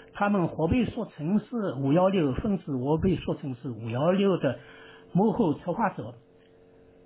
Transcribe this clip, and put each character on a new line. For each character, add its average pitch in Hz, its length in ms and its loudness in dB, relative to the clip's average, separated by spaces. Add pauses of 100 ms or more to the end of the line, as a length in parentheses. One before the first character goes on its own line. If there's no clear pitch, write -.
(120)
他 202 160 0
们 196 200 2
或 156 180 -2
被 233 180 2
说 196 220 -6
成 165 320 -2
是 208 400 -4
五 135 140 2
幺 180 160 4
六 160 260 2
分 202 240 0
子， 139 180 -6
或 139 220 0
被 185 180 2
说 - 200 -4
成 135 180 -8
是 135 160 -8
五 113 180 -8
幺 131 220 0
六 196 260 2
的 139 220 -2 (540)
幕 202 180 4
后 185 240 2
策 - 180 -6
划 196 180 0
者。 113 220 -10 (920)